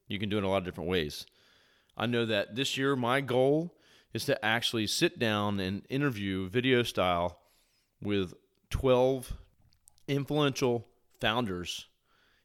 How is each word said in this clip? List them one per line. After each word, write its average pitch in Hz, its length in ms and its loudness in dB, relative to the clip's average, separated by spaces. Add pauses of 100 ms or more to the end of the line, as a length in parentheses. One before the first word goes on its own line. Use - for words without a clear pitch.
you 101 140 -6
can 107 80 -2
do 98 80 0
it - 20 2
in 98 60 0
a 98 40 0
lot 98 100 2
of 92 60 0
different 87 260 -6
ways. 80 360 0 (680)
I 110 100 -2
know 120 180 0
that 107 300 -2
this 135 220 -2
year 135 180 2
my 123 260 2
goal 143 540 2 (400)
is 113 120 -4
to - 180 0
actually 113 420 0
sit - 320 0
down 104 400 0
and 95 320 -4
interview 101 580 -2
video 120 360 2
style 87 560 0 (600)
with 101 320 -2 (380)
twelve 127 640 2 (760)
influential 139 800 0 (340)
founders 107 680 -2 (560)